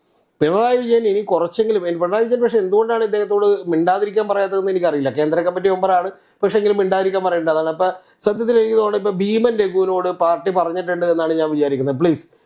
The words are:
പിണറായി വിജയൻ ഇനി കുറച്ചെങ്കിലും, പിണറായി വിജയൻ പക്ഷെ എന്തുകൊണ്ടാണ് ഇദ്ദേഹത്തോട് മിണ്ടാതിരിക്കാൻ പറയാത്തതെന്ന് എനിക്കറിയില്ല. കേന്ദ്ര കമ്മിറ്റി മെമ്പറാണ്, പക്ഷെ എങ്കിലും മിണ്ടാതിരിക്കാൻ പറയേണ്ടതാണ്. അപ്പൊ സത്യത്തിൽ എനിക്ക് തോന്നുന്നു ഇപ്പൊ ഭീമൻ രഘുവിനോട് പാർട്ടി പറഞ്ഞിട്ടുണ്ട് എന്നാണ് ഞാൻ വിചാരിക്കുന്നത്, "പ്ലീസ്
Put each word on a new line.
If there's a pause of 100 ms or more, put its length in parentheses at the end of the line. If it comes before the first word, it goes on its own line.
(400)
പിണറായി
വിജയൻ
ഇനി
കുറച്ചെങ്കിലും,
പിണറായി
വിജയൻ
പക്ഷെ
എന്തുകൊണ്ടാണ്
ഇദ്ദേഹത്തോട്
മിണ്ടാതിരിക്കാൻ
പറയാത്തതെന്ന്
എനിക്കറിയില്ല.
കേന്ദ്ര
കമ്മിറ്റി
മെമ്പറാണ്, (320)
പക്ഷെ
എങ്കിലും
മിണ്ടാതിരിക്കാൻ
പറയേണ്ടതാണ്.
അപ്പൊ (300)
സത്യത്തിൽ
എനിക്ക്
തോന്നുന്നു
ഇപ്പൊ
ഭീമൻ
രഘുവിനോട്
പാർട്ടി
പറഞ്ഞിട്ടുണ്ട്
എന്നാണ്
ഞാൻ
വിചാരിക്കുന്നത്,
"പ്ലീസ് (180)